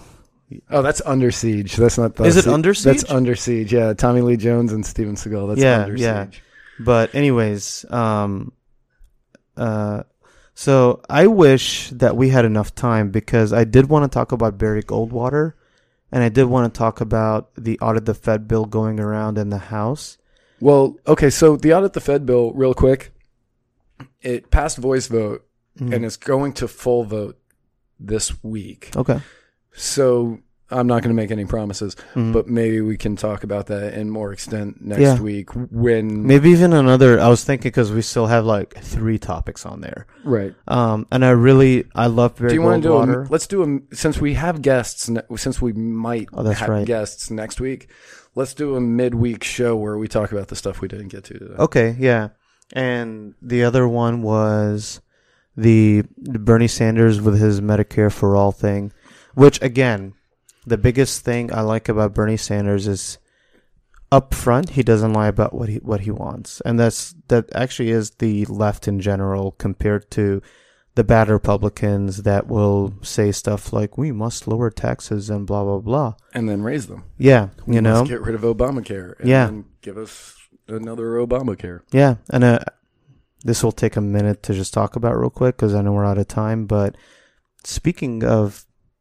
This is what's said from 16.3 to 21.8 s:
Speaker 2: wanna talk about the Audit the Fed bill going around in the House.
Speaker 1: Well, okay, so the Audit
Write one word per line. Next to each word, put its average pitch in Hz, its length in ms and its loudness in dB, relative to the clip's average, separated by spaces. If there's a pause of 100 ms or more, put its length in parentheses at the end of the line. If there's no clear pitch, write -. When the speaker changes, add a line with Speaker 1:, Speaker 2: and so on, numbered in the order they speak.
Speaker 2:
wanna 123 240 2
talk 113 320 -4
about 110 540 -2
the 113 240 -6
Audit 113 260 -2
the 110 100 0
Fed 107 320 -4
bill 110 180 0
going 110 340 -4
around 107 380 -4
in 104 120 -2
the 101 80 -4
House. 110 600 -8 (420)
Speaker 1:
Well, 139 380 4 (100)
okay, 147 220 4
so 156 260 6
the 147 180 4
Audit 190 200 2